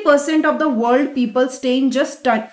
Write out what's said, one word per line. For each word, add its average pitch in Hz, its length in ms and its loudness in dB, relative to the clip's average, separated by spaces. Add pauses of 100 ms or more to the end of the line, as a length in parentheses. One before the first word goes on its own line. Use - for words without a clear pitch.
percent 311 400 2
of 302 160 0
the 302 140 0
world 247 400 0
people 254 340 0
stay 254 300 -2
in 262 120 2
just 262 380 -2 (220)